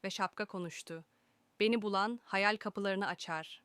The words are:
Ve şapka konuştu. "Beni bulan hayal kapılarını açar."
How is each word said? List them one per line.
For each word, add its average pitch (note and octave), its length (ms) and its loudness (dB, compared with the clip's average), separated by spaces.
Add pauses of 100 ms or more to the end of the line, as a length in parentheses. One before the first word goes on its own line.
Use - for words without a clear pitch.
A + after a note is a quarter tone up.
Ve G3 60 -4
şapka G3+ 360 -2
konuştu. E3 600 -10 (540)
"Beni A3 220 6
bulan G#3 420 2
hayal G3+ 340 4
kapılarını G3 500 -2
açar." D#3+ 580 -6